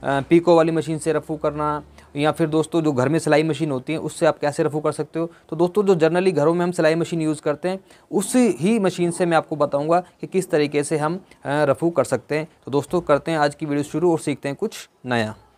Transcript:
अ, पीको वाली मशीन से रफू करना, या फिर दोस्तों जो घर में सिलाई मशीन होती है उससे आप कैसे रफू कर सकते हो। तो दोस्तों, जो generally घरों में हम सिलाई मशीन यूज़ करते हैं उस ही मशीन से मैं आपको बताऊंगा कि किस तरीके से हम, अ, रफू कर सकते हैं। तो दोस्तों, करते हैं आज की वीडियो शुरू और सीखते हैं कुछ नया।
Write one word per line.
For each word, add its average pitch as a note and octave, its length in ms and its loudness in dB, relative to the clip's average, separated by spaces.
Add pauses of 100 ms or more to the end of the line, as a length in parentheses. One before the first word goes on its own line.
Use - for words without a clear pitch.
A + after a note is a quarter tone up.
अ, C#3 180 0
पीको E3+ 340 4
वाली E3 160 4
मशीन D#3+ 260 -2
से D3+ 160 -4
रफू D3+ 220 -4
करना, D3+ 480 -4 (320)
या D3 160 2
फिर D#3+ 160 0
दोस्तों D#3 340 0
जो D#3 100 0
घर B2+ 180 0
में D#3+ 100 0
सिलाई D3+ 240 2
मशीन D#3 280 -2
होती C3 220 -6
है D#3 60 -4
उससे D#3 260 -4
आप D3+ 140 2
कैसे D3 240 -2
रफू D3+ 160 -2
कर D3+ 120 -2
सकते D3+ 280 -6
हो। E3 100 -4 (200)
तो D#3+ 60 -8
दोस्तों, F3 280 2
जो G3 120 4
generally E3+ 380 4
घरों D3 200 4
में F3 120 0
हम F3+ 60 -2
सिलाई D#3+ 240 2
मशीन E3 260 -2
यूज़ D#3 200 -2
करते D3+ 280 -4
हैं F#3+ 100 -6 (320)
उस - 240 -2
ही A3+ 440 2
मशीन F3 320 0
से F3+ 140 0
मैं E3+ 120 2
आपको D#3 180 -2
बताऊंगा D3 440 0
कि - 280 -12
किस F#3 240 -2
तरीके D3 320 2
से D#3 140 -2
हम, D3+ 180 -2
अ, F#3+ 40 -8 (260)
रफू C#3+ 440 2
कर C#3 140 0
सकते C3 340 -4
हैं। D#3 100 -6 (180)
तो B2 60 -10
दोस्तों, C#3 300 -2
करते D3+ 300 0
हैं E3 60 0
आज D3 180 0
की D#3+ 100 -10
वीडियो D3 180 -2
शुरू D#3+ 280 0
और D#3+ 80 2
सीखते C#3+ 300 -4
हैं C#3 60 -6
कुछ - 340 -8 (160)
नया। A#2 300 -2 (220)